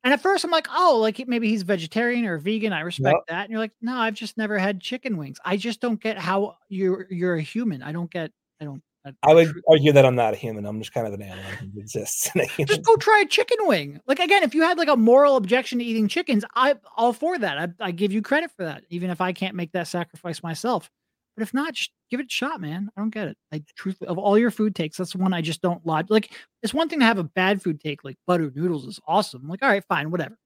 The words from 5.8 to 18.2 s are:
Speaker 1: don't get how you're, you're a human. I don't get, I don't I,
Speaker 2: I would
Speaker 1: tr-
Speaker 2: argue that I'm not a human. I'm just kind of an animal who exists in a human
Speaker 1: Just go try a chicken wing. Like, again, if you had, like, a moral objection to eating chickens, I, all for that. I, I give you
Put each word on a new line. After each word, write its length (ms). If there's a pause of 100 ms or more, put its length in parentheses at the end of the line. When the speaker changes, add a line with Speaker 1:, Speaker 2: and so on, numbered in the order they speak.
Speaker 1:
don't 200
get 160
how 420 (100)
you're, 420
you're 240
a 80
human. 400
I 80
don't 200
get, 200 (300)
I 40
don't 180 (220)
I, 80 (100)
Speaker 2:
I 120
would 140
Speaker 1:
tr- 100 (100)
Speaker 2:
argue 240
that 140
I'm 80
not 180
a 40
human. 280
I'm 140
just 140
kind 140
of 60
an 100
animal 280 (220)
who 80
exists 540
in 60
a 60
human 220
Speaker 1:
Just 140
go 140
try 280
a 40
chicken 340
wing. 440
Like, 140
again, 220
if 120
you 80
had, 160
like, 100
a 80
moral 400
objection 440
to 40
eating 240
chickens, 360 (100)
I, 220 (200)
all 160
for 260
that. 200
I, 280
I 40
give 220
you 100